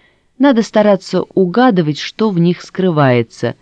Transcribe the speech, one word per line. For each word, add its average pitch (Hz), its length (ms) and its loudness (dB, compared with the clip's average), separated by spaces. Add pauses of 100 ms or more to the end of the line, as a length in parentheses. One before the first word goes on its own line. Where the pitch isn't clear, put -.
(380)
Надо 254 240 2
стараться 202 600 0
угадывать, 185 760 0
что - 300 -4
в 175 100 -2
них 170 220 0
скрывается, 135 1000 -2